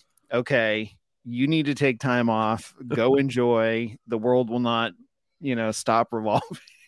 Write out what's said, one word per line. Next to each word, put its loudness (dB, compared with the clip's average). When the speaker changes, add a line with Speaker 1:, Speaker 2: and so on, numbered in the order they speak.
Speaker 1:
"Okay, 0
you -2
need 2
to 0
take 0
time 2
off, -2
go 4
Speaker 2:
<laughs> 6
Speaker 1:
enjoy. 0
The -4
world 2
will -4
not, -2
you -4
know, -2
stop 0
revolving -2